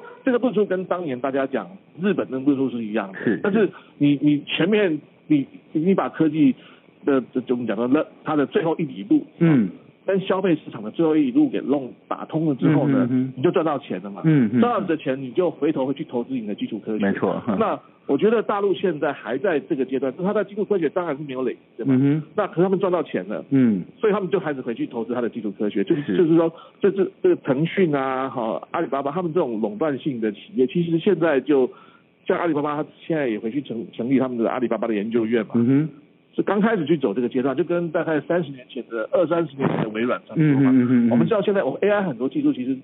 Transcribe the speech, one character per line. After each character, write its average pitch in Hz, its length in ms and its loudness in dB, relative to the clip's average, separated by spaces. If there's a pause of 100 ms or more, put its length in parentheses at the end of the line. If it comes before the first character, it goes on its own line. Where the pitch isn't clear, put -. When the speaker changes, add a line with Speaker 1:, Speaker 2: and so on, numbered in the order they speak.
(260)
Speaker 1:
这 269 80 2
个 240 60 2
论 233 140 0
述 202 120 2
跟 190 200 -2
当 180 200 -4
年 131 120 -4
大 135 140 -4
家 135 160 0
讲 110 180 -4 (360)
日 196 120 2
本 123 160 -2
的 127 100 -6
论 135 180 2
述 135 120 0
是 117 140 -6
一 107 80 -8
样 104 220 -4
的。 - 100 -14
Speaker 2:
是。 101 180 0
Speaker 1:
但 208 120 0
是 208 160 4 (280)
你， 143 240 2
你 147 200 2
前 - 260 -2
面 196 320 2 (280)
你， 143 180 4 (260)
你 175 240 2
把 143 140 0
科 160 180 0
技 147 260 4 (520)
的， 139 160 4
就 123 340 -4
我 - 0 -
们 123 100 -4
讲 104 120 -4
说， 127 280 2 (200)
它 151 100 -2
的 143 100 2
最 208 180 0
后 160 140 0
一 180 60 -2
里 123 260 -8
路， 302 160 4 (140)
Speaker 2:
嗯。 139 300 4 (360)
Speaker 1:
跟 196 160 0
消 190 200 0
费 180 140 2
市 - 160 -8
场 117 100 -12
的 104 80 -10
最 165 160 0
后 156 120 2
一 151 60 4
里 127 100 0
路 143 160 4
给 101 100 -4
弄 127 320 -4 (160)
打 - 160 -8
通 160 240 -4
了 143 80 0
之 - 140 0
后 147 180 2
呢， 135 140 2
Speaker 2:
嗯 123 80 0
哼， - 20 -4
嗯 127 160 0
哼。 131 80 -10
Speaker 1:
你 135 80 -2
就 175 80 4
赚 165 140 0
到 151 120 0
钱 - 240 -8
了 196 80 -12
嘛。 196 140 -12
Speaker 2:
嗯， 147 300 6
嗯。 123 80 4
Speaker 1:
赚 240 100 4
到 226 80 0
的 160 160 -2
钱， 135 260 -4
你 127 100 -10
就 170 200 0
回 - 180 -2
头 139 160 -2
会 135 80 -2
去 - 120 -8
投 120 180 -4
资 131 100 -8
你 113 140 -6
的 101 80 -6
基 120 100 -6
础 113 140 -6
科 107 180 -6
学。 104 80 0
Speaker 2:
没 98 60 2
错， - 340 -2
嗯。 107 140 -2
Speaker 1:
那 190 180 0 (280)
我 139 120 0
觉 185 120 2
得 226 120 2
大 202 200 -2
陆 202 120 2
现 175 240 -2
在 147 140 -2
还 120 260 -6
在 147 220 0
这 160 160 -4
个 131 80 -2
阶 127 160 -4
段， 131 160 -4
他 190 160 -2
在 214 140 -2
基 202 100 -12
础 208 80 -4
科 202 160 0
学 160 80 0
当 175 180 -4
然 151 120 -6
是 147 60 -12
没 139 100 -10
有 131 100 -4
累 120 80 -2
积 - 80 -12 (200)
的 123 60 -8
嘛。 135 80 2
Speaker 2:
嗯 127 60 4
哼。 143 240 2 (140)
Speaker 1:
那 202 100 0
可 - 80 -18
是 160 60 2
他 190 80 2
们 190 100 0
赚 190 100 0
到 175 140 0
钱 92 240 -6
了。 90 220 -8
Speaker 2:
嗯。 117 340 2 (160)
Speaker 1:
所 220 100 2
以 190 40 2
他 208 80 -2
们 180 80 -4
就 190 100 0
开 151 140 -4
始 131 80 -8
回 120 120 -6
去 139 140 -6
投 117 160 -6
资 117 100 -6
他 123 60 -4
的 120 80 -2
基 107 140 -8
础 104 100 -6
科 104 180 -4
学， 101 140 -2
就 - 100 0
是， 147 100 0
Speaker 2:
是。 101 160 -2
Speaker 1:
就 180 60 4
是 160 120 4
说， 165 120 4 (300)
这， 202 100 2
这， 190 220 0 (100)
这 185 60 2
个 175 80 4
腾 143 300 0
讯 170 280 2
啊， 135 360 -2
哈， 113 420 -4
阿 165 80 -2
里 165 80 -2
巴 135 160 -2
巴， 139 80 -2
他 175 100 -4
们 170 120 -4
这 175 80 2
种 120 180 -2
垄 104 180 -2
断 143 220 -2
性 127 220 -4
的 107 100 0
企 - 240 -16
业， 127 120 4
其 175 160 -2
实 165 160 0
现 175 200 2
在 156 220 2
就， 131 280 2 (560)
像 185 140 0
阿 170 60 -2
里 165 80 0
巴 147 80 0
巴， 147 200 -4
他 - 80 -10 (160)
现 165 120 -2
在 143 100 0
也 107 100 -2
回 110 140 -6
去 139 100 -4
成-， 113 300 -8
成 117 180 -6
立 135 80 4
他 131 120 2
们 123 80 -6
的 113 120 0
阿 113 80 -2
里 120 120 0
巴 113 80 0
巴 110 100 -4
的 113 60 -2
研 104 180 -2
究 113 140 2
院 113 220 2
嘛。 - 80 -20
Speaker 2:
嗯 117 120 4
哼。 143 220 2 (460)
Speaker 1:
是 - 80 -2
刚 196 180 0
开 233 160 4
始 160 80 -2
去 160 100 2
走 123 200 0
这 123 40 -2
个 120 80 0
阶 123 140 -2
段， 131 160 -2
就 175 60 0
跟 175 260 -2
大 165 140 -2
概 156 180 -2
三 170 220 -2
十 139 80 -8
年 127 180 -16
前 120 220 -10
的， 113 200 -4
二 180 140 2
三 170 220 0
十 135 100 -16
年 135 120 2
前 - 120 0
的 - 80 -2
微 107 140 -4
软 113 240 -2
差 - 80 -16
不 170 40 2
多 156 80 4 (140)
嘛。 131 80 6
Speaker 2:
嗯 127 160 6
哼， - 0 -
嗯 - 20 2
哼， 120 200 4
嗯 - 20 2
哼。 - 0 -
Speaker 1:
我 120 60 4
们 156 100 4
知 170 80 0
道 202 80 2
现 202 100 2
在 196 120 2
我 131 80 -2
们 - 100 -8
A 196 80 4
I 202 140 2
很 160 120 -2
多 123 140 -2
技 151 140 -2
术 147 100 4
其 123 100 -6
实 127 200 -2